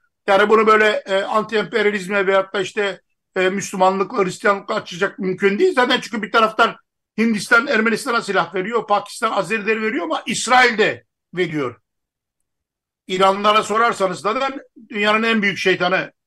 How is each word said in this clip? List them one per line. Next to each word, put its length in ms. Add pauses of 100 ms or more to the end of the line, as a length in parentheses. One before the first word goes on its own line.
(260)
Yani 220
bunu 180
böyle, 200
e, 280
anti-emperyalizme 1120
veyahut 280
da 60
işte, 400 (360)
e, 120
Müslümanlıkla, 760
Hristiyanlıkla 500
açacak 440
mümkün 400
değil. 160
Zaten 260
çünkü 220
bir 100
taraftan 440 (420)
Hindistan 480
Ermenistan'a 560
silah 320
veriyor, 320
Pakistan 460
Azerileri 500
veriyor 220
ama 220
İsrail 520
de 260 (300)
veriyor. 460 (1300)
İranlılara 560
sorarsanız 580
zaten 400 (280)
dünyanın 340
en 200
büyük 160
şeytanı 540 (140)